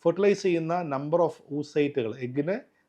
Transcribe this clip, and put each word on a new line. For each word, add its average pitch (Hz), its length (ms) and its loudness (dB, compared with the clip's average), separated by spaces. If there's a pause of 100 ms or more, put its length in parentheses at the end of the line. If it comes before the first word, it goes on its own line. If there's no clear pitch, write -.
ഫെർട്ടിലൈസ് 196 380 4
ചെയ്യുന്ന 170 400 0
number 147 400 -2
of 156 80 2 (240)
oocyte-ുകൾ, 143 640 -2
എഗ്ഗിനെ 135 380 -2 (340)